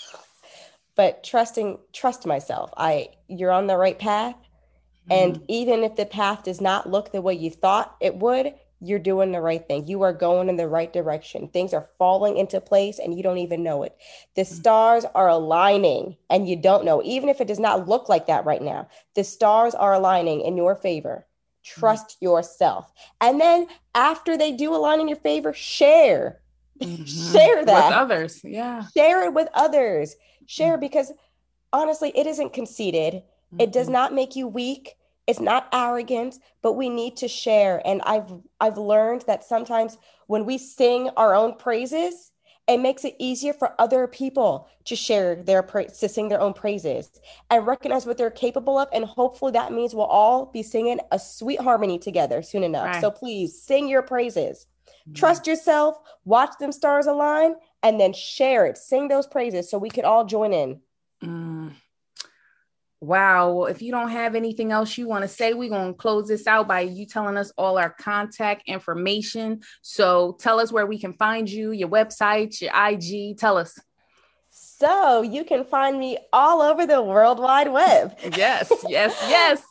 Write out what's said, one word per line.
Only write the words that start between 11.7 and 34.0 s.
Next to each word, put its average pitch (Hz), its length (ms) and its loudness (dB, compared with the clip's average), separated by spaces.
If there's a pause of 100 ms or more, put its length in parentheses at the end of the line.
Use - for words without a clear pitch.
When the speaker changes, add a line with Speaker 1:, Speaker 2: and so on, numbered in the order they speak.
Speaker 1:
are 151 240 -6
falling 190 400 2
into 196 240 -2
place 202 380 0
and 170 180 -8
you 190 60 -8
don't 180 160 -2
even 170 240 -6
know 151 180 -4
it. - 160 -10 (380)
The 190 80 0
Speaker 2:
Mm. 185 100 -10
Speaker 1:
stars 220 500 4 (120)
are 185 140 4
aligning 170 840 2 (140)
and 190 180 2
you 180 80 -4
don't 185 300 4
know, 156 180 2
even 262 240 -4
if 277 140 2
it 220 60 -4
does 202 120 -6
not 202 280 0
look 233 200 -2
like 175 200 2
that 156 180 0
right 147 160 -2
now, 151 260 -8 (280)
the 202 80 0
stars 220 500 2
are 196 220 2
aligning 180 460 2
in 180 140 -4
your 180 200 0
favor. 170 500 -6
Speaker 2:
Mm. - 380 -20 (100)
Speaker 1:
Trust 220 480 -2
yourself. 175 720 0 (260)
And 262 220 4
then 339 240 4 (300)
after 320 420 2
they 302 140 0
do 294 240 -4
align 311 260 2
in 320 60 -2
your 294 100 -4
favor, 302 360 -2
share. 285 920 4
<laughs> - 40 -20 (340)
Speaker 2:
Mm-hmm. 165 500 -10
Speaker 1:
Share 466 320 8
that. 196 240 8
Speaker 2:
With - 60 4
others. 190 480 0
Yeah. 233 400 -10 (120)
Speaker 1:
Share 339 300 6
it 339 80 -2
with 320 200 2
others. 240 600 0 (320)
Share, 330 300 0
Speaker 2:
Mm. 254 40 -8
Speaker 1:
because 277 320 -4 (580)
honestly, 311 460 -2
it 285 100 4
isn't 285 240 -4
conceited. 185 720 -4 (360)
It 226 120 2
does 254 160 -2
Speaker 2:
Mm-mm. 254 60 -4
Speaker 1:
not 254 200 0